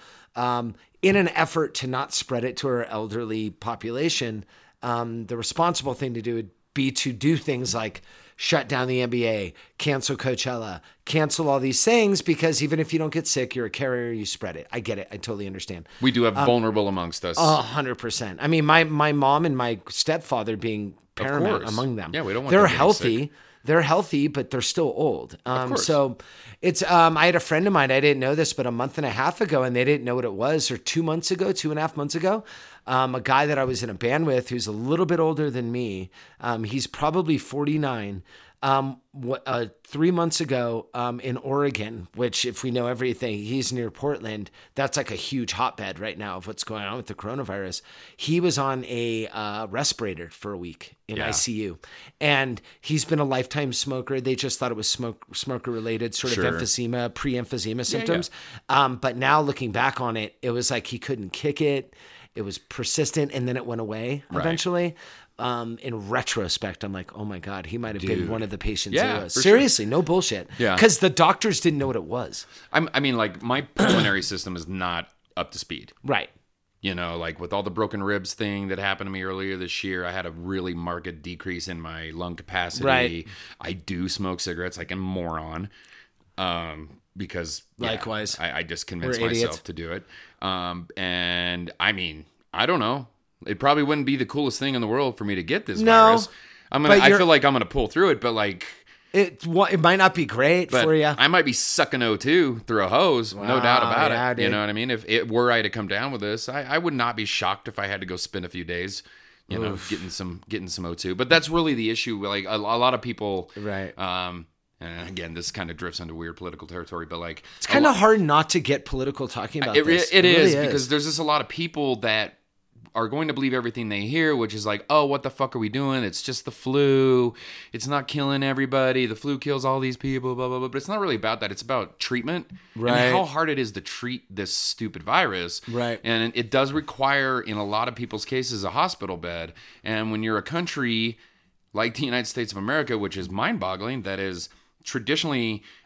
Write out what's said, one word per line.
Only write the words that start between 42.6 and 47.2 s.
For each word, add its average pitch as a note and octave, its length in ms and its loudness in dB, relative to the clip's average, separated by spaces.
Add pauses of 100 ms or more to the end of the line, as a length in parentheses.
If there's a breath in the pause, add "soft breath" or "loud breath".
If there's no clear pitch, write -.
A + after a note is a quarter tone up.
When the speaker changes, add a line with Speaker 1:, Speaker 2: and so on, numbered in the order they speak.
Speaker 1:
we B2+ 80 -2
know A#2+ 160 0
everything, A#2+ 560 -2
he's B2 280 -2
near A#2+ 180 -4
Portland. A2 600 -6 (240 loud breath)
That's, C#3 220 -2
like, C3 140 -4
a G2+ 40 -6
huge A#2+ 380 -4
hotbed G#2 460 -4
right G2+ 180 -8
now G2+ 200 -8
of F#2 100 -14
what's G#2+ 180 -10
going G#2 180 -8
on G2+ 140 -6
with G#2+ 100 -10
the G#2 60 -10
coronavirus. G2+ 680 -6 (360 loud breath)